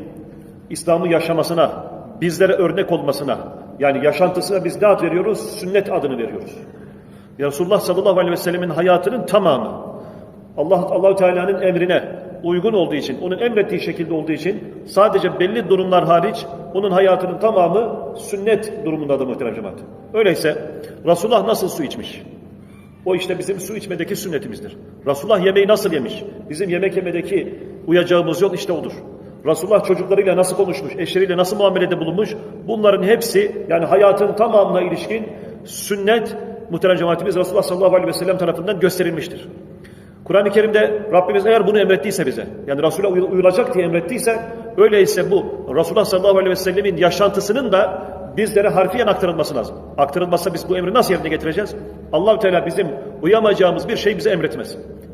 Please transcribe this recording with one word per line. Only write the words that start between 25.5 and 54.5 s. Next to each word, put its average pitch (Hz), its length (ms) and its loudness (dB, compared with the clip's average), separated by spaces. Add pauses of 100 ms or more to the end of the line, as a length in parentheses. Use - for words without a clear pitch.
nasıl 208 240 2
yemiş? 131 320 -4 (260)
Bizim 170 200 -4
yemek 190 260 0
yemedeki 175 600 -4 (280)
uyacağımız 175 560 2
yol 190 120 2
işte 180 180 -6
odur. 151 200 -6 (540)
Resulullah 180 380 2
çocuklarıyla 185 520 2
nasıl 180 200 2
konuşmuş, 180 420 -2
eşleriyle 185 380 0
nasıl 185 200 0
muamelede 185 440 2
bulunmuş, 185 360 -2 (320)
bunların 208 340 2
hepsi, 202 680 2
yani 170 160 2
hayatın 202 480 4
tamamına 196 500 2
ilişkin 214 460 -4 (360)
sünnet, 208 720 -2 (340)
muhterem 180 260 2
cemaatimiz, 170 400 0
Resulullah 185 260 2
sallallahu 185 320 2
aleyhi 185 140 4
ve 165 40 -2
sellem 185 260 0
tarafından 170 420 -2
gösterilmiştir. 175 680 0 (760)
Kur'an-ı 202 260 2
Kerim'de 214 520 2 (100)
Rabbimiz 185 340 2
eğer 220 200 6
bunu 208 120 4
emrettiyse 185 480 2
bize, 110 200 -4 (200)
yani 139 160 -2
Resul'e 160 240 2
uy-, 180 260 2
uyulacak 185 420 4
diye 185 100 2
emrettiyse, 202 560 0 (360)
öyleyse 185 540 4
bu 180 140 2 (300)
Resulullah 180 300 2
sallallahu 190 340 2
aleyhi 185 120 2
ve 180 60 0
sellemin 185 400 -2
yaşantısının 202 760 0
da - 300 0 (340)
bizlere 208 320 2
harfiyen 214 380 2
aktarılması 165 500 -2
lazım. 104 200 -6 (220)
Aktarılmazsa 170 560 0
biz - 140 -8
bu 185 100 0
emri 185 160 -4
nasıl 220 200 4
yerine 160 140 -4
getireceğiz? 160 480 -4 (360)
Allah-u 202 260 2
Teala 180 280 2
bizim 170 220 -2 (340)
uyamayacağımız 190 640 4
bir 220 80 -2
şey 202 220 0
bize 202 120 0
emretmez. 156 480 -4 (360)